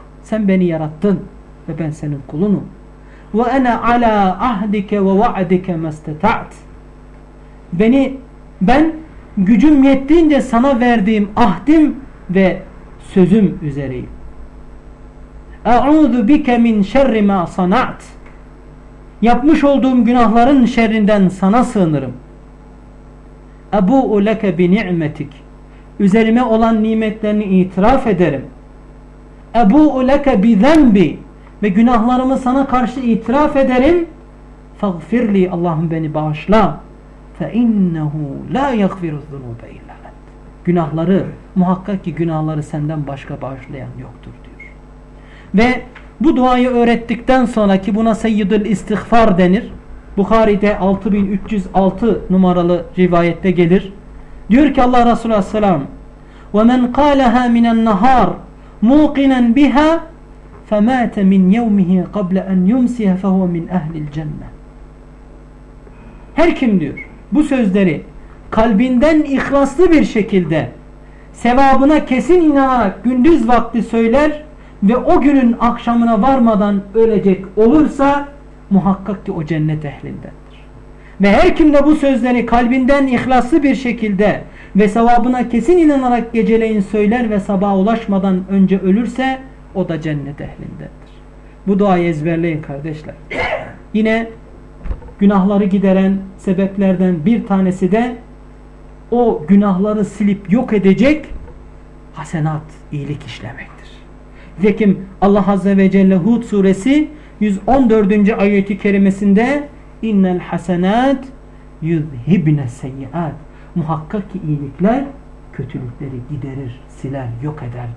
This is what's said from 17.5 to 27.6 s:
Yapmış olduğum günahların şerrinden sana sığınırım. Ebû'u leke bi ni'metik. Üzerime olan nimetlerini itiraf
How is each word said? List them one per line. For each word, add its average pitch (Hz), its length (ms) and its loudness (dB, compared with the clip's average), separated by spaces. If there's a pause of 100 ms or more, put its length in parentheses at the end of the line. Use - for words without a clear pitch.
Yapmış 262 420 2
olduğum 262 420 2
günahların 240 600 4
şerrinden 208 640 2
sana 202 340 0
sığınırım. 151 480 -2 (1600)
Ebû'u 208 520 2
leke 208 320 -2
bi 175 140 4
ni'metik. 175 580 -2 (720)
Üzerime 226 440 4
olan 226 400 2
nimetlerini 214 600 -2
itiraf 190 640 2